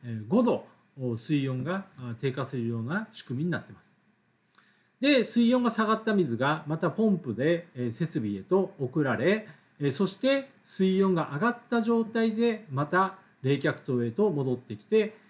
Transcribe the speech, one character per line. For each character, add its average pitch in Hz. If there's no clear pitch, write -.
え 120
ー、 110
五 226
度、 196
お 123
ー、 113
水 139
温 127
が、 190
あ 123
ー、 113
低 135
下 135
す 139
る 117
よ 117
う -
な 185
仕 -
組 123
み 156
に 180
な 113
っ -
て -
ま -
す。 -
で、 262
水 240
温 247
が 226
下 220
が 220
っ 220
た 220
水 151
が 147
ま 156
た 165
ポ 214
ン 185
プ 123
で、 170
え 123
ー、 113
設 160
備 104
へ 95
と 185
送 147
ら 123
れ、 190
え 143
ー、 135
そ 190
し -
て 269
水 190
温 190
が 151
上 143
が 226
っ 240
た 233
状 226
態 226
で 226
ま 139
た 185
冷 135
却 139
灯 123
へ 117
と 202
戻 131
っ -
て 110
き -
て、 214